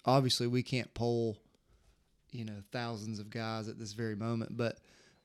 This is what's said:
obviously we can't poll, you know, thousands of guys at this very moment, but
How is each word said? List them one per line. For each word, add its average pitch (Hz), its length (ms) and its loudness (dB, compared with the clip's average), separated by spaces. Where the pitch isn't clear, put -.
obviously 123 440 6
we 123 140 2
can't 123 320 -2
poll, 117 440 2
you 120 120 -6
know, 104 180 -8
thousands 113 480 -4
of 107 100 -8
guys 113 400 -4
at - 100 -10
this 104 140 -8
very 110 220 -2
moment, 113 420 -2
but 117 220 0